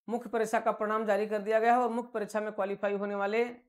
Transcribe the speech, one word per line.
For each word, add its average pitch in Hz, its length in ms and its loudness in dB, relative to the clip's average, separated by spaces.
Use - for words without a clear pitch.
मुख्य 226 220 -6
परीक्षा 220 300 2
का 226 140 0
परिणाम 214 320 0
जारी 208 220 2
कर 208 140 -2
दिया 220 180 2
गया 233 140 6
है 247 60 6
और 240 120 2
मुख्य 240 200 -4
परीक्षा 214 300 -4
में 214 120 -4
क्वालिफाई 202 420 -2
होने 202 200 -4
वाले 202 280 0